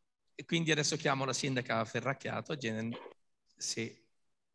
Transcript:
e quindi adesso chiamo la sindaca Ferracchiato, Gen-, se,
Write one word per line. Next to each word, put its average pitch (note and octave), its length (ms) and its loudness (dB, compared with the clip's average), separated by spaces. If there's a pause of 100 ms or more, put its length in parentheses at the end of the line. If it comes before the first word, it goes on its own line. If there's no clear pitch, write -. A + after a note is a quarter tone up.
(360)
e D3+ 80 -10
quindi E3 260 2
adesso D3+ 260 4
chiamo C#3 280 2
la C3 80 0
sindaca A#2+ 520 2
Ferracchiato, A#2 720 -2
Gen-, A2+ 400 -2 (600)
se, - 500 -6 (480)